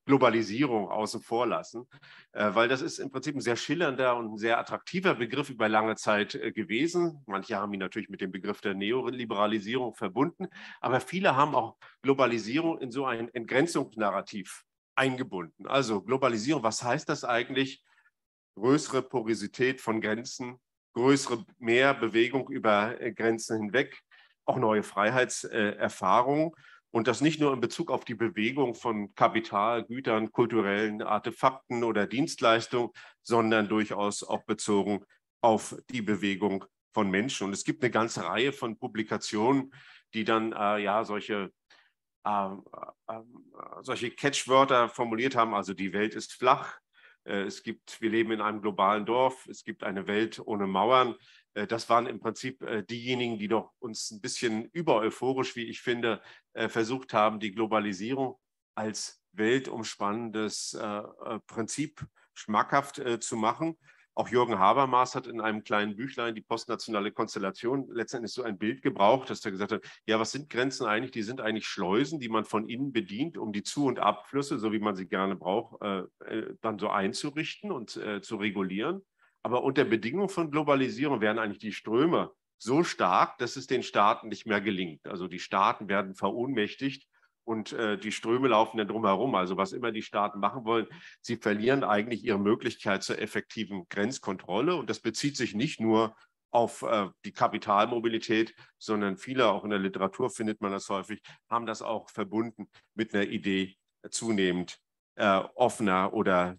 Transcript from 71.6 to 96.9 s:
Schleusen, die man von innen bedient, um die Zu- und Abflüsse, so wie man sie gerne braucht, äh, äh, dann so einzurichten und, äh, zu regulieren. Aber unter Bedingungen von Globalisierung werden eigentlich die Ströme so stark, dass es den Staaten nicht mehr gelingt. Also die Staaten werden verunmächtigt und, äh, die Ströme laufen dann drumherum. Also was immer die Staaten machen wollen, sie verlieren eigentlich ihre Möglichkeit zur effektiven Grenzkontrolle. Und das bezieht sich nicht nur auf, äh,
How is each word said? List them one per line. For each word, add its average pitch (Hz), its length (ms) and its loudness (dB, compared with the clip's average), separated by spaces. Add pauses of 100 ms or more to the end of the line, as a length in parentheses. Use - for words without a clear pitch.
Schleusen, 120 500 0
die 123 100 -6
man 110 160 0
von 110 240 -4
innen 131 220 -4
bedient, 110 480 -4
um 107 140 -6
die 101 100 -4
Zu- 147 240 -2
und 123 140 0
Abflüsse, 135 580 0
so 107 140 0
wie 107 80 -2
man 104 160 0
sie 92 100 -8
gerne 98 300 0
braucht, 92 460 -2
äh, 98 180 -2 (240)
äh, - 380 -6
dann 107 180 -4
so 104 80 -2
einzurichten 147 800 -2
und, 127 260 -8
äh, 101 240 -6
zu - 160 -8
regulieren. 104 640 -2 (420)
Aber 123 180 0
unter 135 220 2
Bedingungen 117 440 0
von 165 220 -2
Globalisierung 139 680 0
werden 107 180 2
eigentlich 107 220 -4
die 110 120 -8
Ströme 117 600 0 (280)
so 135 220 2
stark, 107 560 2
dass 120 160 -4
es 135 140 -12
den 120 160 0
Staaten 110 420 4
nicht 104 200 -10
mehr 104 140 2
gelingt. 92 460 -4
Also 90 220 -6
die 87 100 -10
Staaten 101 500 2
werden 98 280 -2
verunmächtigt 120 920 -2 (400)
und, 110 260 -4
äh, 110 240 0
die 101 160 -6
Ströme 127 360 0
laufen 110 280 4
dann 104 120 0
drumherum. 107 460 2
Also 92 220 0
was 95 160 0
immer 123 180 -4
die 107 120 -6
Staaten 104 360 -2
machen 110 280 -2
wollen, 113 200 2 (360)
sie 117 140 -4
verlieren 113 460 2
eigentlich 107 400 0
ihre 101 160 2
Möglichkeit 104 640 0
zur - 180 -4
effektiven 101 680 -6
Grenzkontrolle. 110 880 -2
Und 113 140 -4
das 107 100 -4
bezieht 139 340 -4
sich 104 200 -4
nicht 123 260 -2
nur 110 340 4 (360)
auf, 117 320 2
äh, 110 260 0 (160)